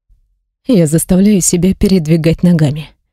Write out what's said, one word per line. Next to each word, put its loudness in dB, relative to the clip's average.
Я 2
заставляю 0
себя -2
передвигать 0
ногами. 0